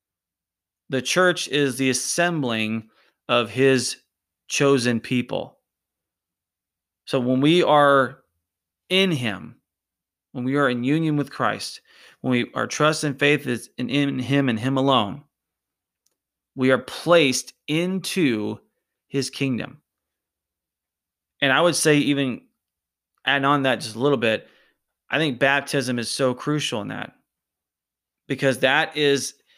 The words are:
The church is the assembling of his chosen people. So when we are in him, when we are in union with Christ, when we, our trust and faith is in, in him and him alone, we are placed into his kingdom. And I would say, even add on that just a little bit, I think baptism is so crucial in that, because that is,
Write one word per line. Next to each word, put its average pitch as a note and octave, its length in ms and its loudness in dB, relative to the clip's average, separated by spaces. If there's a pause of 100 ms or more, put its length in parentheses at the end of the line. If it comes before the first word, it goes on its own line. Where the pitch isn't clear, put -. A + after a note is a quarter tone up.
(920)
The C3 120 -2
church F3+ 460 0
is C#3 280 0
the C3 140 0
assembling A#2+ 960 -2 (400)
of A#2+ 220 2
his C3 460 2 (500)
chosen B2 540 2
people. A2 580 -6 (1500)
So C#3 120 0
when B2+ 220 0
we D#3+ 240 4
are C#3 560 4 (720)
in F#3+ 200 2
him, A2+ 460 -6 (760)
when B2 120 -8
we C3 120 -2
are C#3+ 120 2
in B2 160 -2
union D3+ 320 0
with C#3+ 140 -2
Christ, G#2+ 500 -6 (400)
when C3 100 -2
we, A#2+ 220 0
our A#2 140 -4
trust D3+ 360 0
and C#3+ 160 -4
faith D3 280 2
is B2 320 -6
in, B2+ 100 -6
in C#3 300 0
him C3+ 320 0
and A2+ 80 -2
him C3 180 -2
alone, C3 480 0 (1300)
we C3 160 2
are C3 80 6
placed D3 760 2 (120)
into D3+ 920 -2 (460)
his C3+ 240 -4
kingdom. B2+ 500 -6 (1600)
And C#3 100 2
I C3+ 120 4
would E3+ 140 2
say, D3+ 200 4
even C#3 460 -2 (840)
add C#3 200 0
on C#3+ 180 4
that C3 140 2
just A2 200 -10
a A2+ 40 -6
little C#3 180 2
bit, A2 300 -2 (600)
I - 80 -4
think D3 220 -2
baptism C3+ 600 -2
is A#2 120 -6
so C3 240 -2
crucial C#3+ 480 -4
in G#2 60 -10
that, G#2+ 260 -12 (1120)
because C3+ 300 0
that C#3+ 400 0
is, C#3+ 360 0 (240)